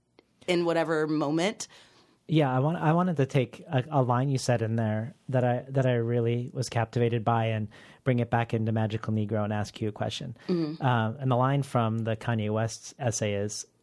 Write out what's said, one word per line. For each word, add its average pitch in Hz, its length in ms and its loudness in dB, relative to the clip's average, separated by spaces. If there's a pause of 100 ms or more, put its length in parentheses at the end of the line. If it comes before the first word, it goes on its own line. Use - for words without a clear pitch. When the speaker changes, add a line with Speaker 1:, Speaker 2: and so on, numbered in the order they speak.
(460)
Speaker 1:
in 175 180 2
whatever 165 440 2
moment. 156 580 0 (640)
Speaker 2:
Yeah, 147 260 4
I 131 60 4
want, 160 180 2
I 160 140 2
wanted 175 240 2
to 135 100 2
take - 420 -2
a, 135 220 0
a 143 120 4
line 123 260 2
you 135 100 0
said 120 240 2
in 113 140 0
there 110 380 -2 (160)
that 127 120 2
I, 123 280 0
that 135 140 0
I 127 100 2
really 120 580 0
was 131 160 -4
captivated 117 560 0
by 113 220 2
and 107 200 -2 (380)
bring 123 160 2
it 117 100 -2
back 117 240 0
into 110 180 0
Magical 110 400 -2
Negro 107 320 0
and 104 80 -2
ask 104 280 -4
you 110 80 -2
a 104 40 -6
question. 113 440 -8 (120)
Speaker 1:
Mm-hmm. 165 360 -2
Speaker 2:
Uh, 117 340 2
and 131 120 -2
the 120 60 2
line 135 260 2
from 113 360 0
the 113 180 -2
Kanye 107 340 -2
West 110 480 -4
essay 110 360 -2
is, 104 320 -6 (160)